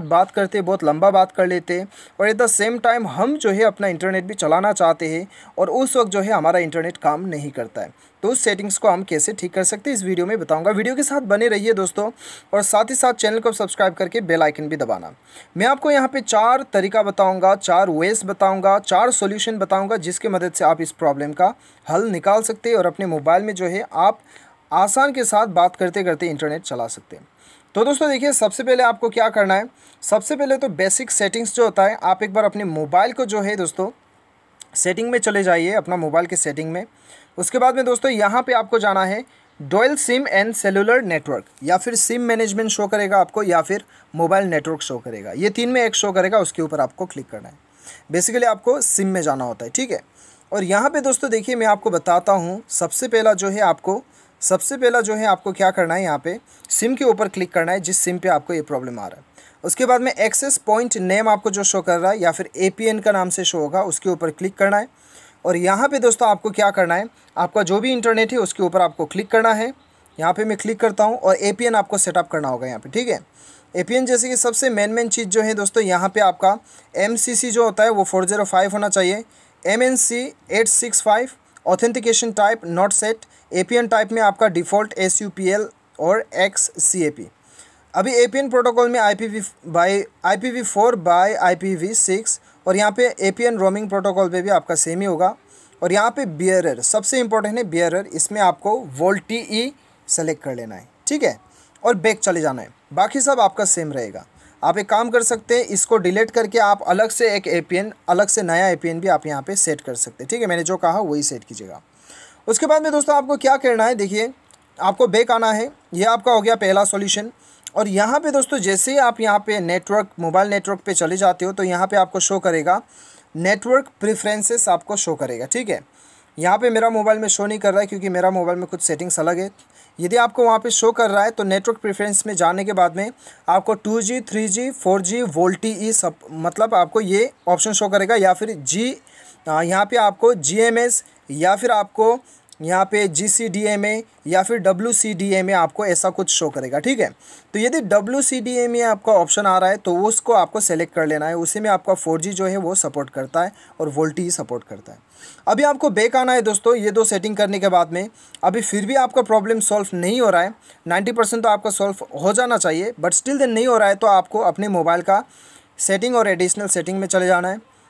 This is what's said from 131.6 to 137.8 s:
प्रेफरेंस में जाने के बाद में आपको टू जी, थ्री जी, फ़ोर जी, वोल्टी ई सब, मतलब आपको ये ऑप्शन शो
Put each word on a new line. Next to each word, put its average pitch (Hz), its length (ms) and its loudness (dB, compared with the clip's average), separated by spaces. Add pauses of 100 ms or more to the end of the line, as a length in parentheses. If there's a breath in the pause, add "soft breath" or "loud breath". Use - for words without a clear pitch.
प्रेफरेंस 208 500 -2
में 208 80 -6
जाने 180 300 0
के 208 80 -4
बाद 175 220 2
में 208 160 -6 (380 loud breath)
आपको 190 240 2
टू 220 280 -2
जी, 240 200 -2
थ्री 220 260 -4
जी, 240 240 -4
फ़ोर 190 300 0
जी, 208 200 -4
वोल्टी 185 580 0
ई 220 140 -4
सब, 175 220 -2 (160)
मतलब 175 440 -2
आपको 180 260 2
ये 208 300 0 (160)
ऑप्शन 180 260 0
शो 202 160 0